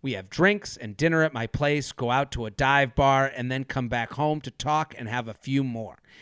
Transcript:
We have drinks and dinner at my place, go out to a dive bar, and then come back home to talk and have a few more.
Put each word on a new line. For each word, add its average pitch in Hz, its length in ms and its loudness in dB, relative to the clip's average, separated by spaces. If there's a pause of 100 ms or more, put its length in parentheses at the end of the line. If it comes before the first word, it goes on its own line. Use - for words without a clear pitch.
We 135 120 -4
have 95 160 -10
drinks 202 460 2
and 107 200 -10
dinner 160 260 2
at 156 120 2
my 117 120 -4
place, 147 460 0
go 120 180 -2
out 135 220 0
to 120 140 -6
a 107 40 -8
dive 135 460 2
bar, 135 360 4
and 127 180 -6
then 131 140 -2
come 127 240 -4
back 117 260 -4
home 151 260 0
to 127 100 -10
talk 151 480 -2
and 117 100 -10
have 117 200 -4
a 104 60 -12
few 135 280 0
more. 113 360 -6 (240)